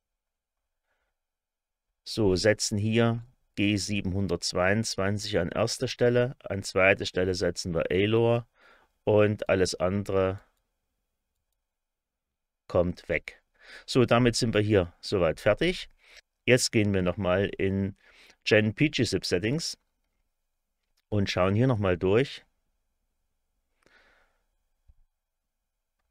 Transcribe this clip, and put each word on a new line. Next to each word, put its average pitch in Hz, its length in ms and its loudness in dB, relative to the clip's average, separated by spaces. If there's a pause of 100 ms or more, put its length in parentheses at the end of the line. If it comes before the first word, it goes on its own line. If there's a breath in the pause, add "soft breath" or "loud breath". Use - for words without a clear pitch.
(2000)
So, 98 320 0
setzen 107 400 0
hier 117 480 0 (300)
G 101 200 0
siebenhundertzweiundzwanzig 98 1600 -4
an 85 120 0
erster 117 400 -4
Stelle, 123 500 0
an 98 240 -8
zweiter 98 420 2
Stelle 92 280 -2
setzen 90 420 -4
wir - 160 -2
ALOR 117 560 0 (580 soft breath)
und 107 440 2
alles 92 260 2
andere 95 640 -2 (2250)
kommt 87 420 -2
weg. - 320 -8 (460 loud breath)
So, 123 180 4
damit 120 300 4
sind 113 180 -2
wir 107 80 2
hier 101 380 2
soweit 87 400 0
fertig. 156 500 -2 (560 soft breath)
Jetzt 123 260 2
gehen 104 220 2
wir 95 80 0
nochmal 90 560 0
in 98 380 -2 (480 soft breath)
Gen 107 320 2
P 151 140 0
G 135 140 -2
zip 95 220 -2
Settings 110 520 -4 (1300)
und 104 200 0
schauen 92 260 0
hier 120 120 2
nochmal 101 300 0
durch. 101 480 0 (3750 soft breath)